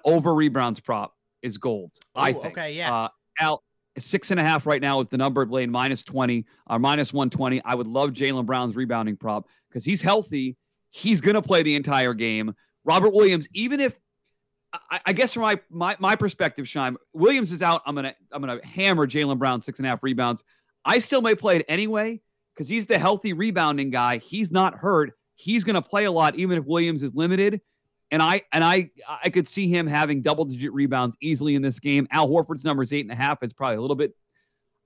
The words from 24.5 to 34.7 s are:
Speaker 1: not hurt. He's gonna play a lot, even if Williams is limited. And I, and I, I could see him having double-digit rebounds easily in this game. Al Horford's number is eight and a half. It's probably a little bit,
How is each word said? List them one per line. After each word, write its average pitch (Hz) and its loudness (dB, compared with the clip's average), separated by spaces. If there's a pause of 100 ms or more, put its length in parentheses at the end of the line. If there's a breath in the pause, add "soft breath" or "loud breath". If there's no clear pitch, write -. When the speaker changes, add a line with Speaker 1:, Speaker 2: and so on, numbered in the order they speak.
Speaker 1:
not 185 2
hurt. 165 0 (200)
He's 208 -2
gonna 190 0
play 202 -2
a 196 0
lot, 160 2
even 180 0
if 135 -4
Williams 165 0
is 127 -6
limited. 185 0 (480)
And 156 0
I, 175 2 (100)
and 160 2
I, 175 4 (340)
I 180 0
could 175 0
see 196 -2
him 170 0
having 147 0
double-digit 143 -2
rebounds 131 0
easily 147 -2
in 139 0
this 135 -2
game. 143 0
Al 151 2
Horford's 156 0
number 139 0
is 127 -4
eight 143 -4
and 101 -14
a 120 -8
half. 139 -2
It's 117 -8
probably 127 -2
a 107 -6
little 131 -2
bit, 143 -2 (720)